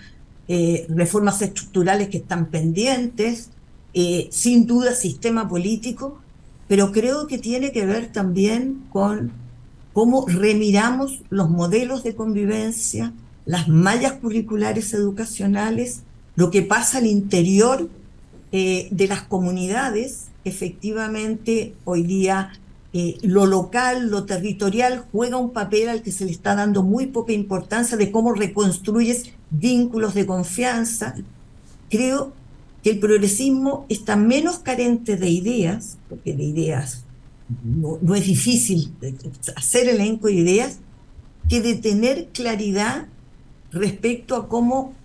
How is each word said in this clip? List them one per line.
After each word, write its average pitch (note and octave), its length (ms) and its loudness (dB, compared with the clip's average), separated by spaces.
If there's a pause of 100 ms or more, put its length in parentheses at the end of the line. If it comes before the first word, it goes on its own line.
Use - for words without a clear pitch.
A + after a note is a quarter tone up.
(480)
eh, E3+ 400 0
reformas G3 540 2
estructurales G3 640 0
que F#3 80 -8
están E3+ 300 -4
pendientes, A3+ 1040 -2 (420)
eh, F3+ 380 0
sin A#3+ 360 4
duda A#3+ 280 2
sistema A3 520 -2
político, A3 760 -4 (460)
pero G3 220 4
creo B3 360 0
que C4 100 -6
tiene B3+ 340 -4
que A3+ 140 -2
ver A3+ 280 -2
también G#3+ 720 0 (100)
con G#3 360 0 (600)
cómo A#3+ 340 4
remiramos G#3+ 1040 2
los F#3+ 220 0
modelos A3 520 0
de A3 120 -4
convivencia, A3 1000 -2 (320)
las E3 240 -2
mallas G3+ 460 4
curriculares G#3+ 800 -2
educacionales, G#3 1080 -2 (360)
lo E3+ 140 4
que F#3+ 120 4
pasa A#3 360 0
al A#3 80 4
interior, G3+ 840 4 (600)
eh, F#3 400 0
de F#3+ 160 2
las G3 160 -4
comunidades. G3+ 1080 -4 (140)
Efectivamente, G#3+ 1300 -4 (100)
hoy F3 180 0
día, F#3+ 480 0 (420)
eh, F3 300 -4
lo G3 240 6
local, A#3+ 640 0
lo G3+ 140 -2
territorial G#3 880 -2
juega A#3+ 240 -2
un B3 160 -2
papel G#3+ 360 0
al A3+ 140 -4
que F#3+ 80 -8
se F#3+ 140 -6
le F3+ 80 -4
está G3+ 240 -2
dando G#3 260 2
muy A#3 240 2
poca A#3 260 -4
importancia G#3 640 -2
de G3+ 140 2
cómo A3+ 220 2
reconstruyes G#3 1000 0 (220)
vínculos A3+ 600 0
de G3 120 2
confianza. A3+ 880 -2 (760)
Creo B3+ 440 0 (500)
que G#3+ 80 4
el G#3+ 80 0
progresismo B3+ 880 2
está G#3 280 -2
menos C#4 420 4
carente A#3+ 580 0
de F3 140 0
ideas, F#3 680 0 (100)
porque - 260 -8
de - 80 -4
ideas - 640 -4 (580)
no, D3+ 400 -2
no F#3 140 4
es G3+ 100 0
difícil F#3+ 640 2 (640)
hacer B3 340 2
elenco A3 380 0
de G#3 80 4
ideas, F#3 460 2 (680)
que A#3+ 120 2
de A3+ 160 0
tener A3+ 560 0
claridad A3 720 -2 (640)
respecto A3+ 640 -4
a A#3 140 -4
cómo A#3+ 460 0 (100)